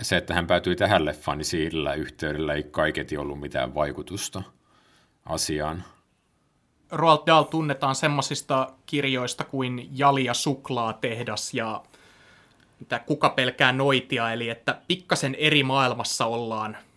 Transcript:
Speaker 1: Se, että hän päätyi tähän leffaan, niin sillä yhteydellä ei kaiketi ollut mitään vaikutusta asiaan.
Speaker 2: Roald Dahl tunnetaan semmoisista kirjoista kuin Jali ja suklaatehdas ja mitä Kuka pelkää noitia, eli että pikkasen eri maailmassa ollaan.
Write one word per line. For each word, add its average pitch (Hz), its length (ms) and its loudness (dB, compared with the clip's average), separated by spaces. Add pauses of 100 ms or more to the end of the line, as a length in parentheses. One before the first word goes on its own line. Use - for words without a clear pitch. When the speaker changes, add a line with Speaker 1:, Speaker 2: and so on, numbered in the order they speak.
Speaker 1:
Se, 98 160 0
että 85 160 -2
hän 85 140 2
päätyi 87 280 2
tähän 95 300 4
leffaan, 76 320 -4
niin 76 80 -4
sillä 78 480 -2
yhteydellä 76 600 -4
ei 76 100 -2
kaiketi 76 540 -2
ollut 71 220 -6
mitään 67 360 -4
vaikutusta 76 680 -4 (840)
asiaan. 80 580 -4 (1080)
Speaker 2:
Roald 160 360 4
Dahl 160 160 8
tunnetaan 143 520 -2
semmoisista 139 720 0 (160)
kirjoista 135 580 -2
kuin 127 480 -6
Jali 139 340 4
ja 120 80 0
suklaatehdas 117 1200 -4
ja 113 300 -4 (960)
mitä - 200 -6
Kuka 143 300 2
pelkää 127 420 2
noitia, 127 600 2
eli 117 180 -4
että - 380 -4
pikkasen 175 480 -2
eri 151 280 4
maailmassa 131 640 0
ollaan. 113 520 -4 (200)